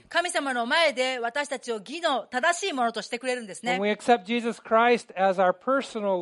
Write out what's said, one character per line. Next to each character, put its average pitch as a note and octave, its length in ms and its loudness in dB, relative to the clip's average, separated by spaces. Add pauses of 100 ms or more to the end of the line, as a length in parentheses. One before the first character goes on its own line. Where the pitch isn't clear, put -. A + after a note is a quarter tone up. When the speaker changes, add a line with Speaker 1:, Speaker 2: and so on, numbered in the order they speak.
Speaker 1:
神 F4 220 -2
様 C#4+ 240 -2
の A#3+ 100 -2
前 D4 300 2
で B3+ 240 -2
私 A#3+ 300 -4
た C4 100 -6
ち - 120 -8
を A3 100 -4
義 B3 200 -12
の C#4+ 220 0
正 F4 460 0
し - 20 -2
い - 20 -4
も C4 120 0
の A3+ 80 0
と G#3 100 -6
し - 60 -14
て B3 100 -6
く B3+ 80 -10
れ B3 100 0
る B3 60 -10
ん A3 40 -14
で F#3 80 -14
す - 80 -14
ね。 B3 140 -2
Speaker 2:
When D4 60 -2
we G#3 80 2
accept G#3+ 340 2
Jesus A#3 340 -2
Christ A#3 560 2
as F#3+ 240 2
our F3+ 140 4
personal A3 680 -2